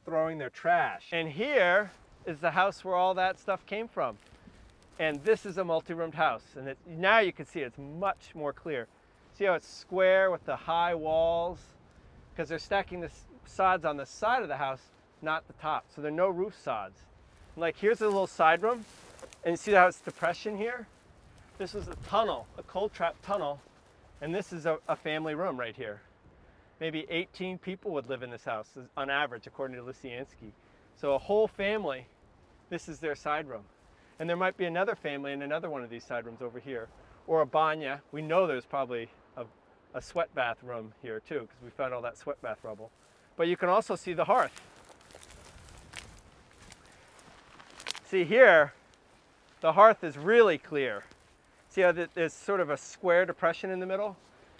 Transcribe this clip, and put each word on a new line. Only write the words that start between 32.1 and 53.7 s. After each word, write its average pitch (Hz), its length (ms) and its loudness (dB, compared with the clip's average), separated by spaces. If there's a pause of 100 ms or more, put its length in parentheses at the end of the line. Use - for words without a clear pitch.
this 175 180 -8
is 151 120 -12
their 156 140 -4
side 151 340 -4
room. 110 160 -12 (540)
And 165 120 -4
there 170 60 0
might 185 200 0
be 185 80 -4
another 180 300 0
family 139 380 -6
in 139 100 -8
another 160 260 -4
one 139 140 -8
of 117 80 -14
these 117 140 -14
side 117 200 -6
rooms 117 160 -16
over 123 180 -10
here, 120 300 -10 (380)
or 160 160 4
a 143 40 0
banya. 156 540 0 (120)
We 151 100 -8
know 170 240 4
there's 139 180 -2
probably 123 460 -6 (260)
a, 123 80 -10 (480)
a 127 80 -8
sweat - 340 -4
bath 120 280 -2
room 113 400 -12
here 110 180 -8
too, 147 200 -8
'cause 117 220 -16
we 120 80 -18
found 131 220 -4
all 123 100 -6
that 117 140 -8
sweat - 240 -10
bath 113 220 -8
rubble. 110 280 -14 (460)
But 170 120 0
you 175 100 0
can 180 100 0
also 196 280 2
see 175 180 -8
the 160 100 0
hearth. 196 340 2 (3500)
See 185 180 2
here, 170 480 10 (880)
the 160 140 2
hearth 214 280 10
is 151 160 -6
really 196 400 6
clear. 127 460 -4 (640)
See 190 140 0
how 180 100 8
th-, 170 220 -4
there's 165 180 0
sort - 280 -2
of 151 100 0
a 143 60 -2
square 180 480 2
depression 175 460 0